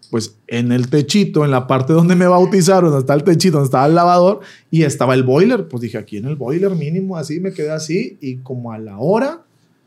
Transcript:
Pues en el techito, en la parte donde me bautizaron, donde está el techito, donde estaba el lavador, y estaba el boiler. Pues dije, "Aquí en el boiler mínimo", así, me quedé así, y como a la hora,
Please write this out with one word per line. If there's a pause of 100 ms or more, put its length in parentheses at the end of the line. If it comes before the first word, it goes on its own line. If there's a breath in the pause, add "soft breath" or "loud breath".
(100)
Pues (100)
en
el
techito,
en
la
parte
donde
me
bautizaron,
donde
está
el
techito,
donde
estaba
el
lavador, (300 loud breath)
y
estaba
el
boiler.
Pues
dije,
"Aquí
en
el
boiler
mínimo",
así,
me
quedé
así,
y
como
a
la
hora, (440)